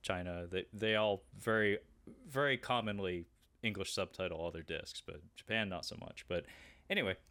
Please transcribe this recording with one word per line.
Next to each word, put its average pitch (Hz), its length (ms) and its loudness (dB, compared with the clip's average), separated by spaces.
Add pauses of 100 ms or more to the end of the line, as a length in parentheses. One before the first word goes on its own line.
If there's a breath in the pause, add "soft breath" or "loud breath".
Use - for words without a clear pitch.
China, 87 480 -4
they, 92 240 -2
they 110 220 2
all 107 300 4 (140)
very, 107 400 6 (500)
very 139 280 2
commonly 101 680 0 (380)
English 95 280 -2
subtitle 90 460 -2
all 82 140 -4
their 82 100 -8
discs, - 420 -8
but 82 160 -12 (140)
Japan 110 340 0
not 90 160 -6
so - 160 -8
much. - 280 -14
But 87 180 -2 (420 loud breath)
anyway, 135 280 2 (140)